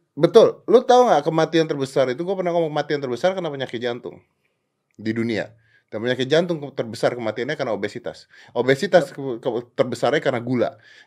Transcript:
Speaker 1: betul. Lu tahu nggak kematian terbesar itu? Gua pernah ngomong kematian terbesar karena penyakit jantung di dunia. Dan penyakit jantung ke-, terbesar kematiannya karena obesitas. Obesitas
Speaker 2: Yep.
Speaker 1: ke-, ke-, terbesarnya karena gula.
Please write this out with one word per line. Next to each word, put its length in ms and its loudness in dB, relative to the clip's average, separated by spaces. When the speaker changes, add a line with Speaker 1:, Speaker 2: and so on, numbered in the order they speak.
Speaker 1:
betul. 500 6
Lu 160 6
tahu 240 6
nggak 160 4
kematian 460 0
terbesar 400 0
itu? 160 -4
Gua 100 -4
pernah 160 -4
ngomong 220 0
kematian 320 -4
terbesar 320 -2
karena 140 -6
penyakit 280 -8
jantung 400 -8
di 160 -6
dunia. 400 -4
Dan 80 -8
penyakit 240 -2
jantung 340 0
ke-, 140 -14
terbesar 400 -4
kematiannya 400 -6
karena 180 -6
obesitas. 540 -8
Obesitas 640 2
Speaker 2:
Yep. 0 -
Speaker 1:
ke-, 260 -8
ke-, 320 -4
terbesarnya 480 0
karena 220 -2
gula. 280 -2